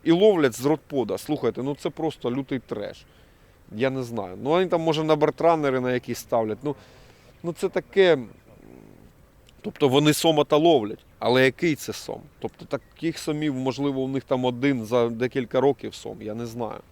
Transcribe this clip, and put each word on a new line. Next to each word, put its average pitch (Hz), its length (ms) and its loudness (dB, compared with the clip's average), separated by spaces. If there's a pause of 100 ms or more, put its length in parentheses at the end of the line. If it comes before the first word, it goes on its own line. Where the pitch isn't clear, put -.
і 160 80 4
ловлять 170 460 6
з 123 80 -2
ротпода. 135 520 0
Слухайте, 123 460 -2
ну 139 120 -4
це 165 140 -4
просто 151 420 -4
лютий 131 280 -4
треш. - 460 -10 (720)
Я 123 140 0
не 131 140 -4
знаю. 101 380 -8
Ну, 123 80 -4
вони 180 180 2
там, 165 140 0
може, 160 220 0
на 156 120 2
бартранери 151 640 2
на 127 140 0
якісь 123 260 -4
ставлять. 110 440 -2
Ну, 143 120 -4 (680)
ну 170 100 -6
це 185 160 -4
таке. 180 480 4 (1400)
Тобто 151 280 0
вони 147 240 4
сома 151 300 2
та 151 140 2
ловлять, 147 420 2 (200)
але 123 260 4
який 147 300 0
це - 180 -10
сом? - 280 -12 (180)
Тобто - 260 -12
таких - 540 -8
сомів, 151 360 -4
можливо, 131 460 -2
у 131 60 -2
них 135 160 -4
там 127 220 -2
один 123 400 0
за 117 240 2
декілька 123 520 -2
років 131 340 0
сом, 110 260 -14
я 107 120 -10
не 117 120 -8
знаю. 113 340 -10 (120)